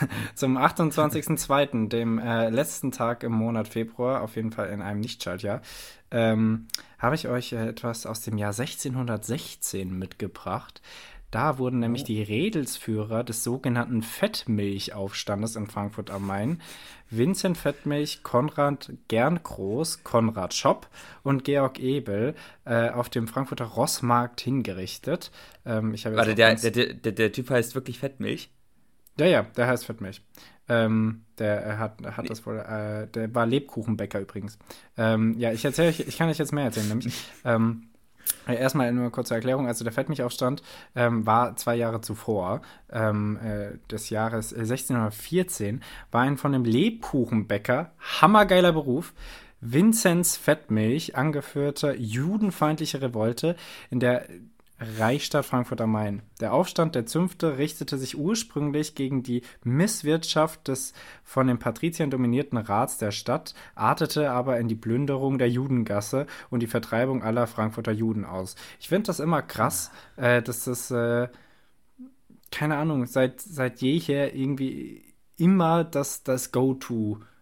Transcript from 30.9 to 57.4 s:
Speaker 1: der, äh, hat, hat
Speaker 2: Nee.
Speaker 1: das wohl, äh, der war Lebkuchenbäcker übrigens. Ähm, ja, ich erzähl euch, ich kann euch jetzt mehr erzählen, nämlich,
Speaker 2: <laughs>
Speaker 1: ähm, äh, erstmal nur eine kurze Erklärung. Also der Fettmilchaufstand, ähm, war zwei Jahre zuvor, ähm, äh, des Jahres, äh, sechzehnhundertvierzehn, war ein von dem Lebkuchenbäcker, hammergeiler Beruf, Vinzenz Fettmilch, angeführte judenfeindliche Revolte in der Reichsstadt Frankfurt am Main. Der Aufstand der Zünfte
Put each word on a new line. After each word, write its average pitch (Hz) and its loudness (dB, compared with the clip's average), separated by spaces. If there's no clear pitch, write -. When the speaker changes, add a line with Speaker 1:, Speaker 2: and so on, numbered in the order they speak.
Speaker 1:
der, 104 0
äh, 107 -4
hat, 110 -6
hat 117 -8
Speaker 2:
Nee. 127 -6
Speaker 1:
das 113 -10
wohl, 110 -6
äh, 107 -6
der 113 -4
war 117 4
Lebkuchenbäcker 110 -2
übrigens. 101 -10
Ähm, 113 4
ja, 117 2
ich 113 -2
erzähl 160 4
euch, 160 -2
ich - -6
kann 165 2
euch 156 0
jetzt 143 -2
mehr 143 0
erzählen, 113 0
nämlich, 113 -4
Speaker 2:
<laughs> - -12
Speaker 1:
ähm, 113 2
äh, 120 0
erstmal 131 2
nur 123 2
eine 120 -2
kurze 123 -4
Erklärung. 127 0
Also 117 -4
der 113 -2
Fettmilchaufstand, 131 -2
ähm, 117 2
war 113 4
zwei 117 0
Jahre 113 0
zuvor, 107 -2
ähm, 107 0
äh, 104 -6
des 107 -8
Jahres, 110 -2
äh, 113 -4
sechzehnhundertvierzehn, 120 -2
war 120 4
ein 139 2
von 143 0
dem 127 2
Lebkuchenbäcker, 120 0
hammergeiler 190 8
Beruf, 139 0
Vinzenz 175 4
Fettmilch, 127 2
angeführte 143 0
judenfeindliche 151 0
Revolte 120 0
in 127 0
der 123 2
Reichsstadt 135 2
Frankfurt 123 -2
am 113 2
Main. 104 -2
Der 110 -2
Aufstand 160 2
der 120 0
Zünfte 160 0